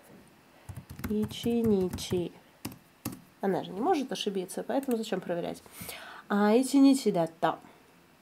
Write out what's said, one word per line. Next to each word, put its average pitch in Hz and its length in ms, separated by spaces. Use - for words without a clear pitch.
Ичиничи. 208 1200
Она 180 240
же 170 80
не 180 80
может 294 320
ошибиться, 190 500
поэтому 254 340
зачем 214 240
проверять? 170 420
А, 208 260
ичиничи 269 560
датта. 165 480